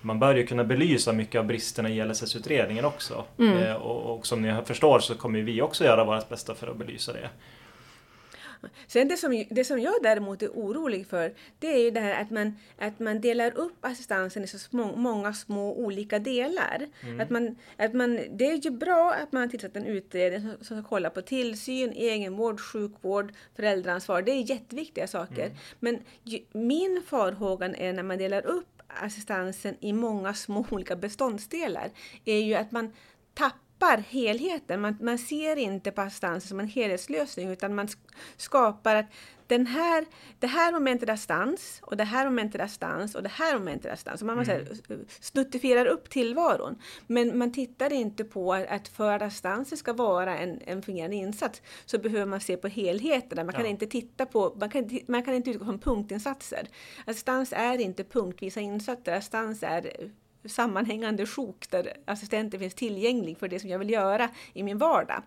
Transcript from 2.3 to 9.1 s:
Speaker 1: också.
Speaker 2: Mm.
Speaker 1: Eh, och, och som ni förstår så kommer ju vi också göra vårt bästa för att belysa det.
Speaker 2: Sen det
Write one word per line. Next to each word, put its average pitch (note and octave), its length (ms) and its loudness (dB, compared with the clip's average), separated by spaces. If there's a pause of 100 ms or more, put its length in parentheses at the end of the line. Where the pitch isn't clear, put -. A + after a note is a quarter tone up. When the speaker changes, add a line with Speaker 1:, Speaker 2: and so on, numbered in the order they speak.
Speaker 1:
också. B2 400 -2 (140)
Speaker 2:
Mm. G#3 200 8
Speaker 1:
Eh, A2 160 2
och, A2+ 440 -4
och A2 80 -8
som A2+ 160 0
ni A2 120 2 (120)
förstår C3 320 8
så A2 160 2
kommer A2 240 -2
ju G#2+ 60 0
vi A2+ 180 2
också D#3 220 2
göra A2+ 200 10
vårt G#2+ 240 2
bästa A#2 260 -8
för - 120 -10
att A#2 100 -8
belysa A#2 360 -8
det. A#2 180 -8 (1600)
Speaker 2:
Sen C4 220 6
det F4 80 2